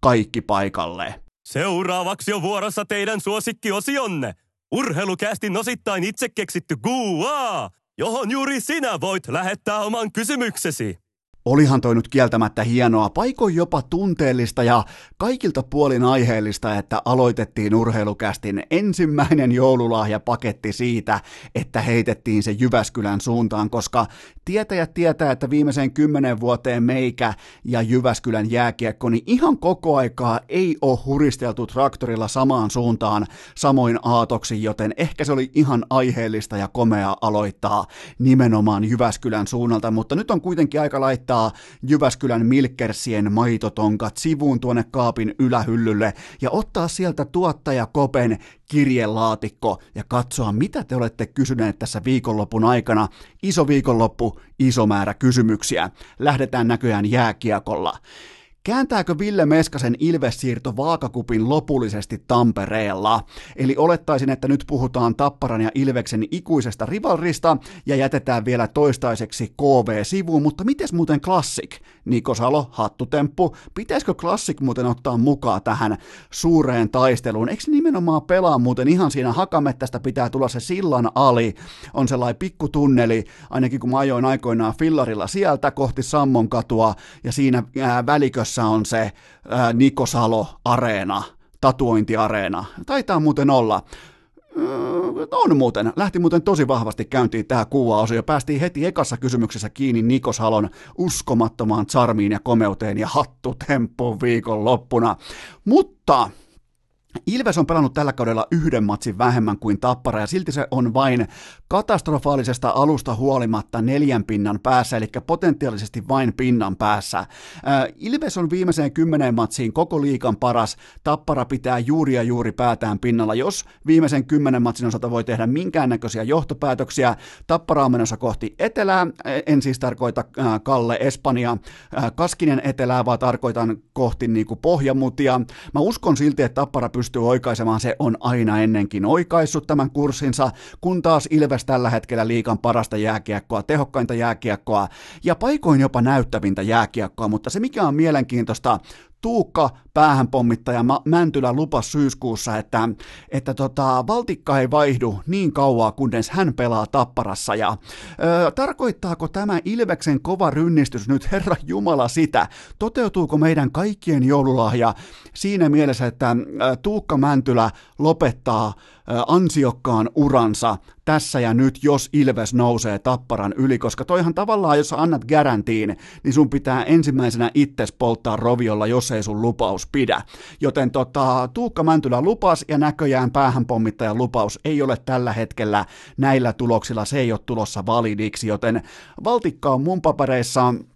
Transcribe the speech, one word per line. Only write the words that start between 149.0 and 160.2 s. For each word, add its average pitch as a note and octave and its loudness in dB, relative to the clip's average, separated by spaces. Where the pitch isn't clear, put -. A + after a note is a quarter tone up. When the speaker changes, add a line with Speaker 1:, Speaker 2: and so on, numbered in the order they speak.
Speaker 1:
Tuukka G3 0
päähänpommittaja C3 4
Ma-, C3 2
Mäntylä D3+ 2
lupasi D3 -2
syyskuussa, A#2+ -2
että, A2+ -2
että C3+ -4
tota, C3 0
valtikka G3 -2
ei B2+ 0
vaihdu B2 2
niin F3+ -2
kauaa, A#2+ 2
kunnes A#2+ -2
hän E3+ 0
pelaa A#2 0
Tapparassa. A#2 -2
Ja, G#2+ 0
ö, C#3+ 2
tarkoittaako F#3 -4
tämä G3 -2
Ilveksen F#3 0